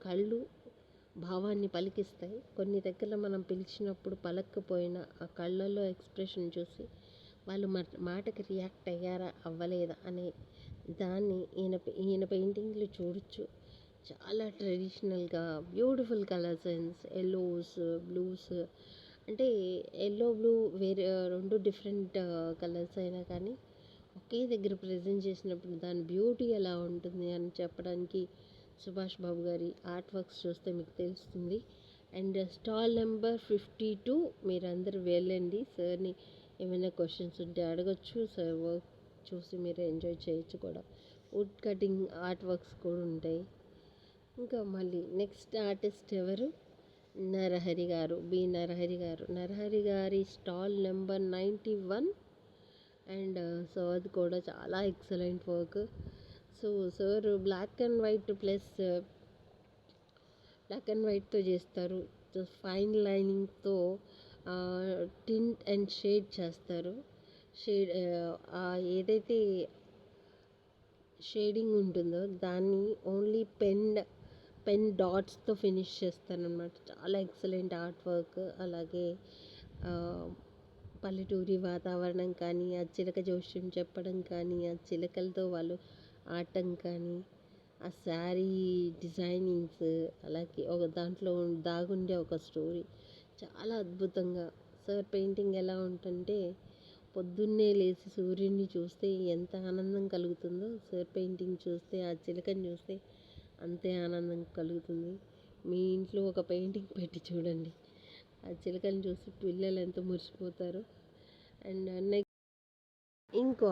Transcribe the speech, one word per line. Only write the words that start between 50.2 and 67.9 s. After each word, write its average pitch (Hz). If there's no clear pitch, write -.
స్టాల్ 190
నెంబర్ 190
నైంటీ 202
వన్. 220
And, 190
uh, 170
so 170
అది 180
కూడా 180
చాలా 175
ఎక్సలెంట్ 180
వర్క్. 175
So, -
సార్ 208
black 190
and 240
white 214
plus, 202
uh, 180
black 220
and 220
వైట్‌తో 202
చేస్తారు. 185
So, -
ఫైన్ 196
లైనింగ్‌తో, 196
uh, 180
tint 226
and 202
షేడ్ 202
చేస్తారు. 175
షేడ్, 196